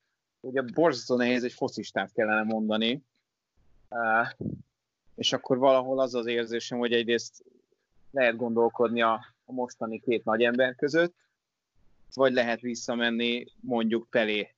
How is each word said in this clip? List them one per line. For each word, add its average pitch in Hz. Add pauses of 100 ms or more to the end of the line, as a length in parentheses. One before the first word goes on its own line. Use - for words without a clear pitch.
(400)
ugye 131
borzasztó 123
nehéz 123
egy 123
focistát 104
kellene 107
mondani. 110 (840)
Á, 117 (760)
és -
akkor 131
valahol 131
az 127
az 117
érzésem, 117
hogy 120
egyrészt 117 (640)
lehet 123
gondolkodni 117
a, 113 (320)
a -
mostani 117
két 117
nagy 113
ember 123
között, 160 (1000)
vagy 131
lehet 120
visszamenni 120 (160)
mondjuk 117
Pelé, 107